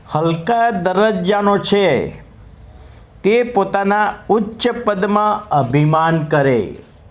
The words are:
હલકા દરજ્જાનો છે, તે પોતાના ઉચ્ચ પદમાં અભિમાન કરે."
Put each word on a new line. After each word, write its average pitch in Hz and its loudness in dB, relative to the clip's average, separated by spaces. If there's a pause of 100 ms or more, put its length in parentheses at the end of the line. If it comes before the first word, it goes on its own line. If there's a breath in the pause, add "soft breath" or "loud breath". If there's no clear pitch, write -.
(120)
હલકા 165 0
દરજ્જાનો 202 0
છે, 170 2 (1160 loud breath)
તે 226 2
પોતાના 202 0 (160)
ઉચ્ચ 214 0
પદમાં 208 -2
અભિમાન 151 2
કરે." 139 0 (360)